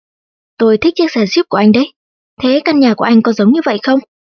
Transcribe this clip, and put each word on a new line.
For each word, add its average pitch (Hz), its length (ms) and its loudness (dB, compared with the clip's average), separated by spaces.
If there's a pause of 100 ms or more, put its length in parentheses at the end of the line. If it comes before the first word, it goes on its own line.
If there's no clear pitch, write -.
(580)
"Tôi 220 200 2
thích 330 180 -2
chiếc 330 160 -2
xe 220 140 -2
Jeep 339 240 -2
của - 80 -4
anh 214 140 4
đấy. 247 220 -2 (480)
Thế 262 240 0
căn 302 140 0
nhà 247 140 2
của 202 100 -6
anh 226 180 2
có 233 120 0
giống 208 180 2
như 320 140 0
vậy 214 180 -4
không?" 269 160 0 (340)